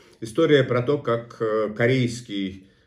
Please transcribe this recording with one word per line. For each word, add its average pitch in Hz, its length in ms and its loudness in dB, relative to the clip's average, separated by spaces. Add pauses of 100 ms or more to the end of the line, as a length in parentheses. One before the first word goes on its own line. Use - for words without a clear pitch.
(200)
история 147 440 4
про 123 180 0
то, 143 160 0
как, 117 420 -4
э, 107 360 -2
корейский 117 920 -2 (200)